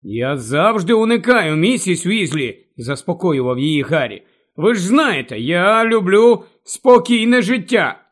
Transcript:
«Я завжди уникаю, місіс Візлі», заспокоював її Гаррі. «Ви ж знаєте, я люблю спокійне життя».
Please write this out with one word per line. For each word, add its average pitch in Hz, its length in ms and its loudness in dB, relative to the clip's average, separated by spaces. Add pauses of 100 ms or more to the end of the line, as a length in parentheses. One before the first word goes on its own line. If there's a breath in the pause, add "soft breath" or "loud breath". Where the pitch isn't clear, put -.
«Я 120 340 -6
завжди 165 560 0
уникаю, 220 640 0
місіс 175 500 -2
Візлі», 151 600 -4 (100)
заспокоював 135 840 -4
її 147 240 0
Гаррі. 127 400 -4 (340)
«Ви 202 180 0
ж 202 60 -2
знаєте, 185 580 0
я 180 460 0
люблю 226 600 2 (200 loud breath)
спокійне 240 800 2
життя». 190 680 -2